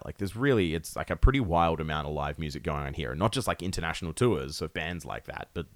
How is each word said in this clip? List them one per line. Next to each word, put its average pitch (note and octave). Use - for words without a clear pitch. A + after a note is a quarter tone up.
like, -
there's G2
really, A2+
it's, E2
like, -
a E2+
pretty C3+
wild E2+
amount D2+
of D2+
live D2
music D2+
going D2
on C#2
here. C2
Not G2+
just, B2+
like, F2
international E2+
tours D#2
of D#2+
bands E2+
like A1+
that, -
but, E2+